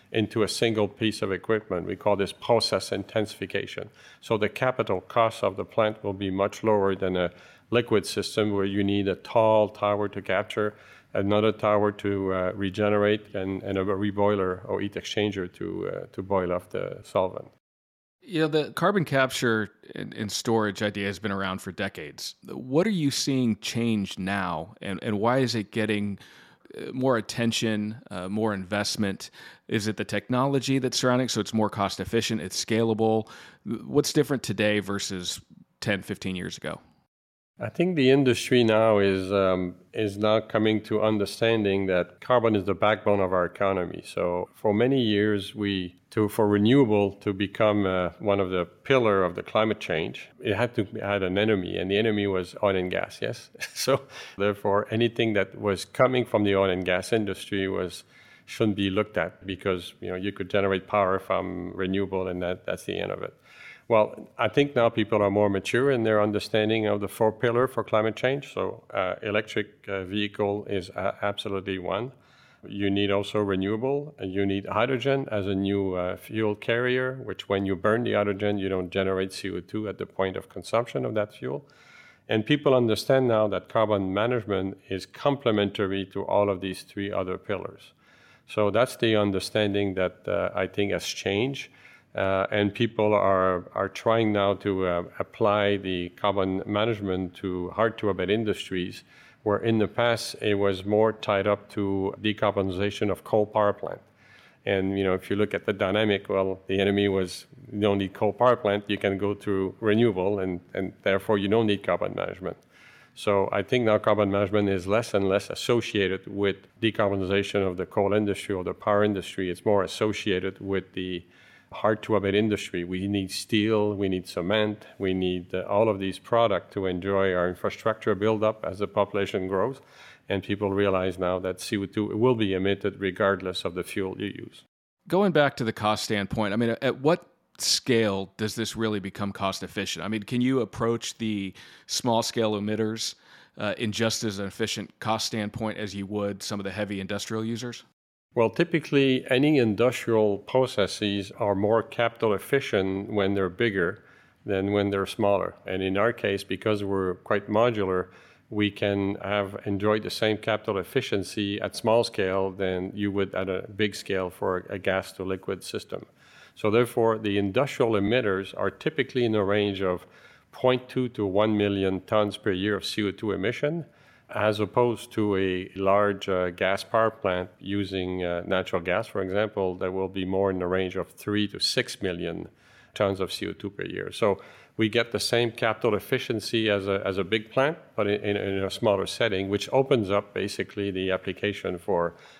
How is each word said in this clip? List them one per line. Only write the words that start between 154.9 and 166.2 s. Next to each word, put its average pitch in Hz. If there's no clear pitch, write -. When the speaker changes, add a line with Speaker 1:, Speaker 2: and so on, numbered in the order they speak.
Speaker 1:
smaller. 98
And 95
in 95
our 107
case, 101
because 101
we're 95
quite 104
modular, 104
we 104
can 101
have 101
enjoyed 107
the 107
same 107
capital 107
efficiency 101
at 98
small 113
scale 95
than 92
you 101
would 98
at 95
a 95
big 101
scale 95
for 92
a 98
gas 95
to 95
liquid 95
system. -